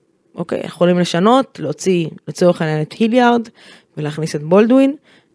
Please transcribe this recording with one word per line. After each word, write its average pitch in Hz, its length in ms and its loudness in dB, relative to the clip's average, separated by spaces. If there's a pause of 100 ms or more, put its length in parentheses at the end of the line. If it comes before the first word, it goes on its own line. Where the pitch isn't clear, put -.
(360)
אוקיי, - 300 -8
יכולים 180 340 0
לשנות, 202 640 0
להוציא 160 440 -2 (200)
לצורך 175 340 0
העניין 156 200 -2
את 151 120 -8
היליארד, 240 540 0 (500)
ולהכניס 151 380 -8
את 147 80 -8
בולדווין, 233 520 4 (400)